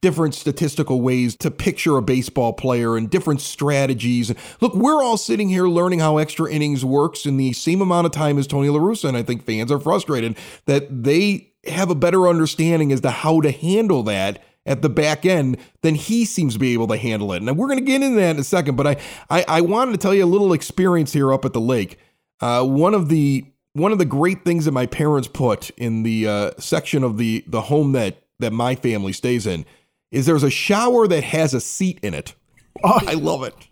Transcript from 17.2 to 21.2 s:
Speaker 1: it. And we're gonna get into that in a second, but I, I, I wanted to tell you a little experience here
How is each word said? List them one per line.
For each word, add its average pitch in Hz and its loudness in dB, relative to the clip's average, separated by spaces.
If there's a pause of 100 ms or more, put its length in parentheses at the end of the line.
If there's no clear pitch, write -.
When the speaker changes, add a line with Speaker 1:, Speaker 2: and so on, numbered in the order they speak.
Speaker 1:
it. 90 -4
And 120 -2
we're 233 0
gonna 269 0
get 269 2
into 262 2
that 175 2
in 156 -2
a 139 -2
second, 147 0
but 143 0
I, 143 0 (320)
I, 170 2
I 165 2
wanted 220 2
to 208 -2
tell 190 0
you 196 4
a - 4
little 190 4
experience 170 0
here 139 2